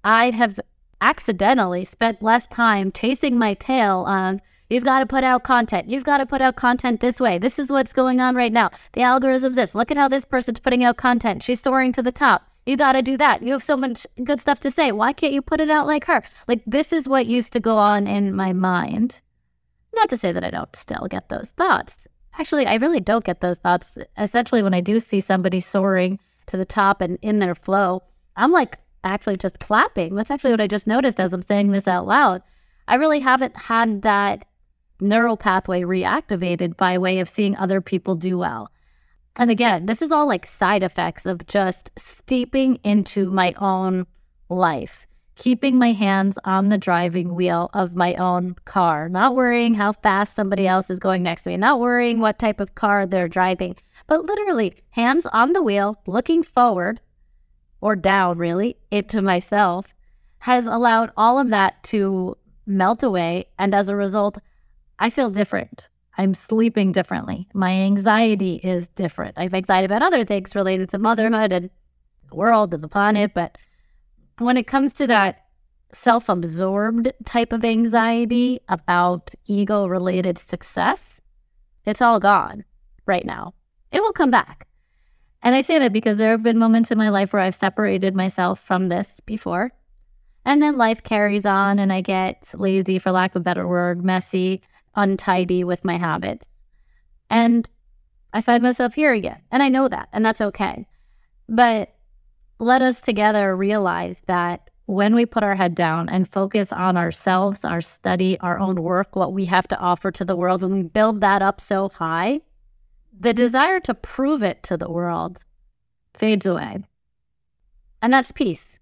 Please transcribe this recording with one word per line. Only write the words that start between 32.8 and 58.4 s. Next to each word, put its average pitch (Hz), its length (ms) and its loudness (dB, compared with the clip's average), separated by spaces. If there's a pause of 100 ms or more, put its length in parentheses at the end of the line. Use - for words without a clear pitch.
I - 60 2
really 294 280 2
haven't 254 360 0
had 226 460 -2
that 202 420 0 (540)
neural 220 360 2
pathway 185 460 -2
reactivated 180 960 -2
by 180 220 0
way 185 200 0
of 180 80 -2
seeing 202 280 -2
other 190 260 -2
people 185 320 -4
do 180 240 -4
well. 120 320 -6 (680)
And 240 120 4
again, 202 360 2
this 220 160 -2
is 311 100 -2
all, 294 160 2
like, 214 180 -2
side 196 380 0
effects 165 420 -6
of 180 220 -6
just 190 500 -2
steeping 254 880 -2
into 202 480 0
my 185 300 2
own 190 440 0 (440)
life, 175 580 -4 (300)
keeping 254 400 0
my 240 160 4
hands 196 500 0
on 190 240 0
the 208 100 2
driving 175 560 -2
wheel 175 400 -2
of 180 220 -2
my 180 200 0
own 180 500 -2
car, 165 420 0
not 202 260 0
worrying 240 420 2
how 208 180 0
fast 202 420 0
somebody 196 320 -2
else 185 220 0
is 180 100 -6
going 185 240 0
next 170 200 -4
to 180 60 -8
me, 175 60 -4
not 240 240 2
worrying 240 400 0
what 214 200 0
type 214 200 -2
of 196 160 -8
car 202 300 0
they're 180 240 -2
driving, 185 480 -2 (280)
but 320 200 0
literally 359 500 -2 (140)
hands 262 380 0
on 247 260 2
the 370 100 2
wheel, 202 420 0
looking 254 380 0
forward 220 560 0 (800)
or 214 160 0
down, 185 420 2
really, 175 380 -2 (160)